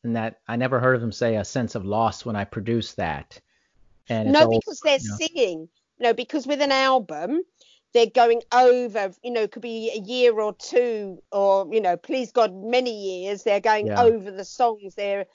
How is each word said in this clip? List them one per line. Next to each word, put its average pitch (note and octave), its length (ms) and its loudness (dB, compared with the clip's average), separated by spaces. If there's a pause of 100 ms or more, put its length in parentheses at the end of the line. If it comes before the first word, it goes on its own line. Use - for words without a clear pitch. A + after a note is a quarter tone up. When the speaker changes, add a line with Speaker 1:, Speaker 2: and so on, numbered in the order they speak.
Speaker 1:
and A#2 140 -4
that, A2+ 300 -6
I A#2 100 -6
never B2+ 220 0
heard B2+ 160 2
of A2+ 60 -2
them A2+ 120 -4
say A2+ 240 0
a G2 80 -2
sense A#2+ 300 -4
of G2 100 -8
loss G#2+ 400 -2
when A2+ 100 -6
I G2+ 80 -4
produce A2 520 -4
that. D#2 440 -8 (720)
And A#2 200 -2
it's C#4+ 100 6
Speaker 2:
No, D#4 80 8
Speaker 1:
all, A3+ 120 2
Speaker 2:
because D4+ 220 -8
they're C#4+ 180 2
Speaker 1:
you G#3+ 100 -8
know. G3+ 60 -8
Speaker 2:
singing. G#3+ 540 -4 (300)
No, A#3 140 2
because B3 320 -6
with C#4 160 -2
an C#4 120 2
album, C4 680 0 (520)
they're A#3 140 6
going A#3 340 4 (100)
over, A#3+ 640 4 (100)
you B3 80 -8
know, A3 160 0
could G#3+ 140 -12
be A3+ 340 -6
a A3+ 40 -8
year A#3 400 2
or G#3+ 140 -2
two G#3+ 680 -2 (100)
or, G3 400 2
you A3 80 2
know, F3+ 160 2
please C4 380 -6
God, G#3+ 200 2
many A#3+ 380 -2
years. G3 520 -6
They're G3+ 180 2
going G#3+ 260 2
Speaker 1:
Yeah. G#3 160 2
Speaker 2:
over A3 280 2
the F#3+ 140 -12
songs. G#3+ 500 -4
They're G3+ 400 -4